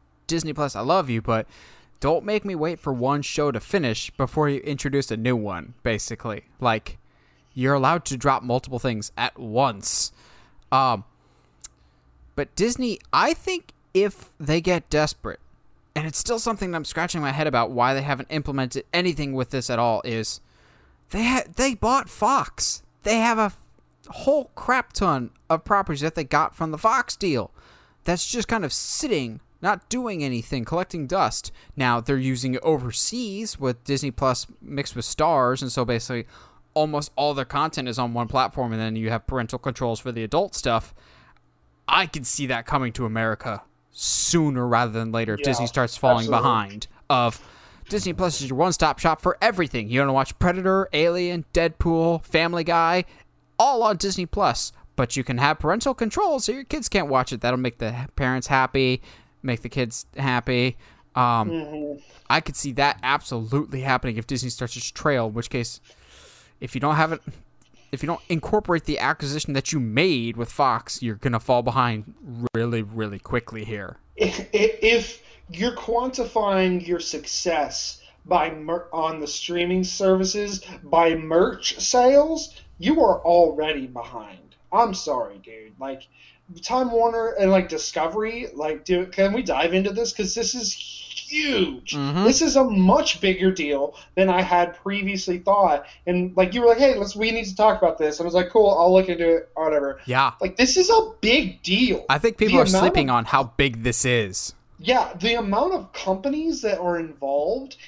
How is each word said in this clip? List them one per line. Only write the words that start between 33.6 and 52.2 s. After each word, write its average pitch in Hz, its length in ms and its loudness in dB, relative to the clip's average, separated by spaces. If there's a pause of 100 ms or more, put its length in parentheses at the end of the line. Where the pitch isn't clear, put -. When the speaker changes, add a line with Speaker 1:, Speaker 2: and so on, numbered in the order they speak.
Speaker 1:
Disney 139 260 -4
Plus 131 360 -2 (140)
mixed - 340 -8
with 123 120 -8
Starz, 131 560 2
and 131 100 -6
so 123 140 -2
basically 117 400 -4 (480)
almost 151 420 0
all 147 160 0
their 139 140 -4
content 143 420 -2
is 117 100 -4
on 120 140 -2
one 117 160 -4
platform, 127 440 -2
and 110 80 -4
then 110 160 -4
you 110 120 -4
have 113 180 -4
parental 123 320 -4
controls 120 420 -4
for 127 120 -10
the 117 100 -6
adult 156 320 -2
stuff. 113 380 -2 (960)
I 185 180 4
could 147 200 -8
see - 200 -2
that 120 200 -4
coming 131 280 -2
to 127 120 -4
America 113 560 -4 (300)
sooner 143 760 0
rather 120 260 2
than 113 200 -4
later 113 220 0
if 101 60 -6
Speaker 2:
Yeah, 143 60 -2
Speaker 1:
Disney 123 200 0
starts 120 300 -2
falling 120 300 4
Speaker 2:
absolutely. 113 160 2
Speaker 1:
behind 107 440 -2 (220)
of 123 320 2 (480)
Disney 190 240 -4
Plus 175 300 -2
is 135 80 -6
your 127 80 -4
one-stop 160 400 2
shop 160 220 0
for 190 200 0
everything. 170 480 0
You 123 120 2
wanna 139 120 2
watch 131 260 0
Predator, 185 540 2
Alien, 175 520 0 (100)
Deadpool, 165 720 4